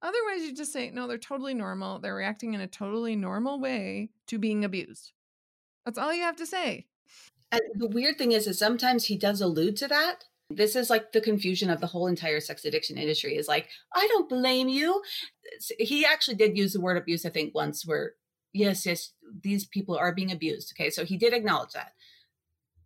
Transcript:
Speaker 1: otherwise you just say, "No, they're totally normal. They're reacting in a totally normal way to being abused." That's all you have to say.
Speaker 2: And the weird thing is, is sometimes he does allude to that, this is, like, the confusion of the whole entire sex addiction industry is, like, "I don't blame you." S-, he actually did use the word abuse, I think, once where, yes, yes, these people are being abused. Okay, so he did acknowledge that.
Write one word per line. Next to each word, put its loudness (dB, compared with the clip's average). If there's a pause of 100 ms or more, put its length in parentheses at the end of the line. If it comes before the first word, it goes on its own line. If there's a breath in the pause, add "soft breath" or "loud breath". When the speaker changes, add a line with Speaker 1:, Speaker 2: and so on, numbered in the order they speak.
Speaker 1:
otherwise -2
you -8
just -8
say, -6
"No, -8
they're -6
totally -6
normal. -6
They're -6
reacting -4
in -4
a -6
totally -4
normal -2
way -4 (180)
to -4
being 0
abused." -6 (720)
That's -8
all 0
you -2
have 0
to -8
say. -4 (640 loud breath)
Speaker 2:
And 4 (140)
the -2
weird 0
thing 4
is, 4
is -2
sometimes 2
he 0
does 2
allude 2
to -4
that, 0 (260)
this 2
is, 2
like, 2
the 6
confusion 2
of 2
the -2
whole -2
entire 0
sex -10
addiction -2
industry -2
is, -2
like, 0 (260 loud breath)
"I 4
don't 4
blame 4
you." 2 (540 loud breath)
S-, -10
he 2
actually 4
did 6
use 2
the 0
word 2
abuse, -2
I -4
think, -4
once -2
where, -2 (380)
yes, 2
yes, -4 (300)
these 0
people -2
are 2
being -2
abused. -4
Okay, -2
so -4
he -4
did 4
acknowledge 0
that. -12 (920 soft breath)